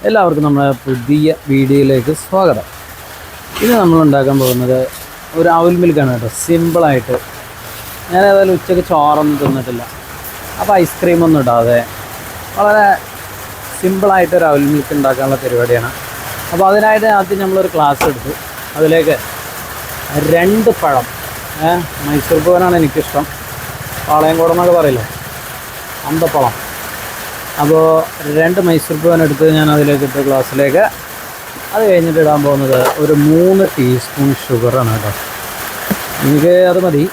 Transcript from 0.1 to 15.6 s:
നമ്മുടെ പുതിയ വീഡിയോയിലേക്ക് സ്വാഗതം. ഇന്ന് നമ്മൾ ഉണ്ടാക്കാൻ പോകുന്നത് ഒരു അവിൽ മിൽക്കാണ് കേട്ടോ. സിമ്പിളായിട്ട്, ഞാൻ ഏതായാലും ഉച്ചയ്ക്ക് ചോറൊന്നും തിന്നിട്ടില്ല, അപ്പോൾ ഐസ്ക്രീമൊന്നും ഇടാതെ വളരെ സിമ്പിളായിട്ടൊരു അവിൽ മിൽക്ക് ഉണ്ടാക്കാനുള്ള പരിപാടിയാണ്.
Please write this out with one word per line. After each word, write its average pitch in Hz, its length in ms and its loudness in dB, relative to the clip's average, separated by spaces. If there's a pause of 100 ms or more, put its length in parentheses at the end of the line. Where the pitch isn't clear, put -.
നമ്മുടെ 139 240 2 (140)
പുതിയ 143 500 0 (160)
വീഡിയോയിലേക്ക് 135 640 2 (100)
സ്വാഗതം. 175 440 0 (960)
ഇന്ന് 240 160 2
നമ്മൾ 165 260 4
ഉണ്ടാക്കാൻ 139 360 2
പോകുന്നത് 127 360 0 (600)
ഒരു 165 180 4
അവിൽ 175 260 4
മിൽക്കാണ് 147 320 2
കേട്ടോ. 113 160 -4 (140)
സിമ്പിളായിട്ട്, 160 720 2 (960)
ഞാൻ 185 180 4
ഏതായാലും 196 280 4
ഉച്ചയ്ക്ക് 180 320 0
ചോറൊന്നും 147 520 2
തിന്നിട്ടില്ല, 127 400 -4 (760)
അപ്പോൾ 196 200 2
ഐസ്ക്രീമൊന്നും 165 640 2
ഇടാതെ 120 340 2 (800)
വളരെ 208 300 4 (960)
സിമ്പിളായിട്ടൊരു 185 680 2
അവിൽ 143 220 2
മിൽക്ക് 147 260 -2
ഉണ്ടാക്കാനുള്ള 135 460 0
പരിപാടിയാണ്. 120 480 0 (580)